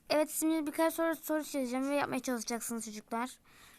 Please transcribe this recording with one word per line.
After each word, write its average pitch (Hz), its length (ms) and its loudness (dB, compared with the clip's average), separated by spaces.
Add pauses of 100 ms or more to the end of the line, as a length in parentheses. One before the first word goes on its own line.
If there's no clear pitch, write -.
Evet, 302 220 4
şimdi 320 360 2
birkaç 320 260 2
soru, 330 220 2
soru 311 280 -2
çözeceğim 262 460 -2
ve 285 60 2
yapmaya 262 240 0
çalışacaksınız 233 680 -4
çocuklar. 226 520 -6 (420)